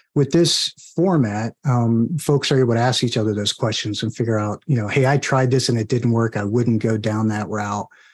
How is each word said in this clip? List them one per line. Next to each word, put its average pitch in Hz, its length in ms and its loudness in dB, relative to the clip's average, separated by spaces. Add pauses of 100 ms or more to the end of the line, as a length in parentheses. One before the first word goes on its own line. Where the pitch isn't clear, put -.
(140)
with 139 180 0
this - 420 2 (220)
format, 117 580 0 (100)
um, 117 540 2
folks - 320 0
are 139 80 2
able 117 160 2
to 113 60 2
ask 123 240 0
each 120 120 -2
other 107 180 0
those 104 180 -2
questions 107 500 -4
and 107 120 -4
figure 113 240 0
out, 104 280 -4
you 139 100 0
know, 104 120 -2
"Hey, 131 180 2
I 143 120 2
tried 131 320 0
this 131 180 2
and 117 100 0
it 110 100 -4
didn't 120 240 0
work. 113 240 0
I 101 80 -2
wouldn't 113 380 0
go 113 160 0
down 107 300 0
that 107 200 -4
route." 104 380 -6 (280)